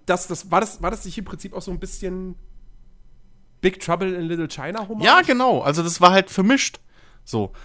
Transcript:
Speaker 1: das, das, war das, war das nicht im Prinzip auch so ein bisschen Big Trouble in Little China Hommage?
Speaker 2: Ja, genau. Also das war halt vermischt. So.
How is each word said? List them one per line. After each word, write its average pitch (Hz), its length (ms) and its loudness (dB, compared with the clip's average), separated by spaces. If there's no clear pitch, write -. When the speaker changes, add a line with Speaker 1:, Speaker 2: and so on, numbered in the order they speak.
Speaker 1:
das, 180 200 0
das, 180 240 -10
war 180 100 4
das, 208 220 -4
war 180 80 -2
das 220 140 -8
nicht 190 140 -12
im 202 60 -8
Prinzip 185 280 -14
auch 175 100 -10
so - 80 -10
ein 180 100 -6
bisschen 185 560 -8
Big 190 200 0
Trouble 180 340 -4
in 175 80 -6
Little 165 260 -4
China 190 400 -10
Hommage? 214 160 -4
Speaker 2:
Ja, 294 160 8
genau. 254 400 2
Also 151 220 0
das 170 180 -4
war 180 120 10
halt 190 180 4
vermischt. 226 500 2
So. 104 280 -2